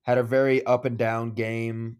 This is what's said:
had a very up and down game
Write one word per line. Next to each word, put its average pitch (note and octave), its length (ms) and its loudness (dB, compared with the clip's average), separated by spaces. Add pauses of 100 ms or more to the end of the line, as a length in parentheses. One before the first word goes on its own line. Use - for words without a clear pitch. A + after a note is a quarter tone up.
had B2 160 2
a B2+ 60 2
very C3+ 420 2
up B2 200 2
and A#2+ 120 -2
down A2+ 340 -2
game A2+ 680 -6